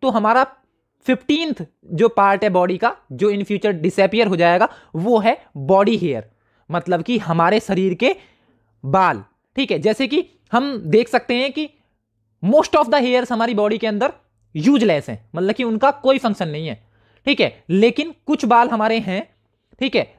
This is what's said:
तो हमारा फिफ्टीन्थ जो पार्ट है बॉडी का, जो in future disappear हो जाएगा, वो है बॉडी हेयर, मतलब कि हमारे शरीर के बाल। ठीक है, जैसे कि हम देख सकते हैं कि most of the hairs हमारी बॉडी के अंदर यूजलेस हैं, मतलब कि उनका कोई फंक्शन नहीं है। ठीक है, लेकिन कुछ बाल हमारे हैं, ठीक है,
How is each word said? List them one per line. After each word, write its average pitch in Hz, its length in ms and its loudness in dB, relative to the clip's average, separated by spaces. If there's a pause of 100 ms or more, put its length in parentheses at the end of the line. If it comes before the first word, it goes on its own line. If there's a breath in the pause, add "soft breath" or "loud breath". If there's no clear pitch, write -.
तो 269 80 0
हमारा 226 360 2 (600)
फिफ्टीन्थ 294 580 -2 (280)
जो 220 160 2
पार्ट 196 360 2
है 208 60 2
बॉडी 180 280 0
का, 233 160 -2 (180)
जो 190 200 0
in 202 120 -4
future 208 280 -2 (100)
disappear 196 460 2
हो 175 80 -2
जाएगा, 175 320 2 (280 loud breath)
वो 214 220 2
है 220 180 2 (200 soft breath)
बॉडी 190 400 2
हेयर, 143 280 -4 (460)
मतलब 175 320 -2
कि 240 160 -2
हमारे 170 420 0
शरीर 190 340 -2
के 269 200 0 (720 soft breath)
बाल। 143 380 0 (340)
ठीक - 140 -2
है, 190 80 0
जैसे 214 300 0
कि 302 160 -2 (280)
हम 269 240 -2 (100)
देख 220 220 2
सकते 240 260 -2
हैं 262 180 -2
कि 302 160 -6 (720)
most 294 340 2
of 294 100 4
the 285 140 2
hairs 247 320 0
हमारी 226 220 -2
बॉडी 208 240 0
के 220 80 -4
अंदर 214 260 -2 (420)
यूजलेस 190 540 2
हैं, 110 100 -10 (160)
मतलब 190 200 -2
कि 254 100 -4
उनका 233 260 2
कोई 269 280 0
फंक्शन 202 300 -4
नहीं 156 180 -8
है। 120 120 -10 (480)
ठीक 277 140 0
है, 151 300 -2
लेकिन 240 440 0 (120)
कुछ 302 180 -2
बाल 240 240 4
हमारे 226 300 -2
हैं, 196 240 -6 (580)
ठीक 254 160 -4
है, 175 100 0 (120)